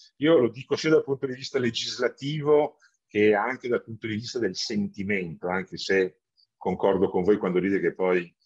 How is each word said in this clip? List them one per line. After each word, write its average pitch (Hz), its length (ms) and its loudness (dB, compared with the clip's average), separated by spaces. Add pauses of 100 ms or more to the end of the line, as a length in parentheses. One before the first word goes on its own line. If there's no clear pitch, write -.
(180)
Io 156 200 4
lo 117 120 2
dico 127 260 -6
sia 156 140 -2
dal 151 120 6
punto 139 240 -4
di 131 60 -6
vista 131 260 -6
legislativo 139 1200 0 (320)
che 107 260 4
anche 120 340 -2
dal 120 140 0
punto 113 240 -12
di 110 80 -4
vista 120 240 -6
del 98 160 -2
sentimento, 98 920 -6
anche 90 300 -6
se 95 420 0 (360)
concordo 95 520 0
con 92 140 -2
voi 101 160 4
quando 90 200 0
dite 95 220 0
che 82 140 -2
poi 92 380 -2 (140)